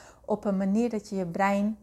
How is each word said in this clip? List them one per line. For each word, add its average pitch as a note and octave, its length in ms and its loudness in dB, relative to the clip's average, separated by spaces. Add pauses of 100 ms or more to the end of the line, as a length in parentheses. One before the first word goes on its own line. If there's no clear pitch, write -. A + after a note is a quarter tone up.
(260)
op G#3 200 -2
een G3 120 0
manier G3+ 320 2
dat G#3+ 200 -6
je, G3 60 -6
je F#3+ 100 -2
brein G3+ 580 0